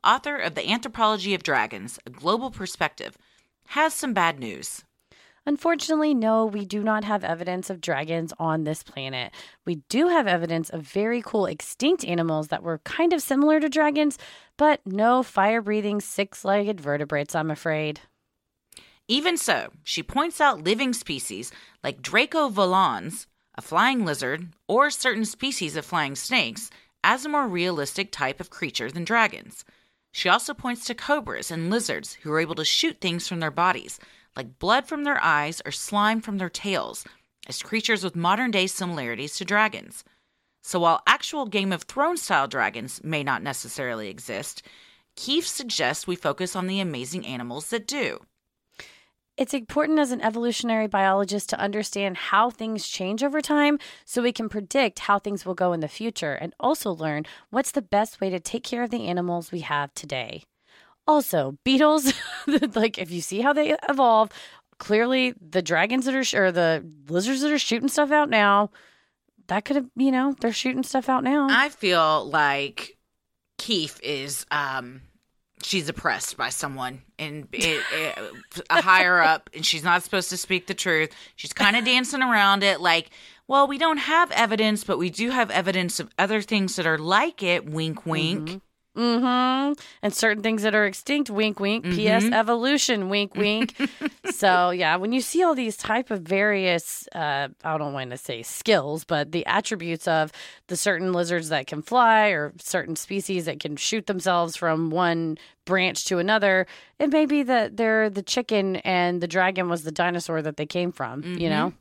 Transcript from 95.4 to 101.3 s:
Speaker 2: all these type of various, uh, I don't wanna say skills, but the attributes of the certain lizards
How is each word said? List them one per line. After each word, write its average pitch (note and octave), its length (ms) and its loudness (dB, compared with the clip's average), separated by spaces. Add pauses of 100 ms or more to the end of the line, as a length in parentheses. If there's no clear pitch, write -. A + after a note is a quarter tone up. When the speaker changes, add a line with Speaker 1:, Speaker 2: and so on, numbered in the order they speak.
Speaker 2:
all E4 120 4
these A#3 220 -4
type A#3 340 -2
of G3 100 -4
various, F#3+ 920 0
uh, C#3+ 360 -2 (140)
I D#3 140 -2
don't D3 160 -4
wanna B2+ 240 -8
say A#2+ 260 -8
skills, D#3 600 0
but D3 280 -2
the E3+ 140 -2
attributes E3+ 640 -2
of D#3 240 2 (360)
the F3+ 100 -6
certain F#3 360 0
lizards E3+ 360 0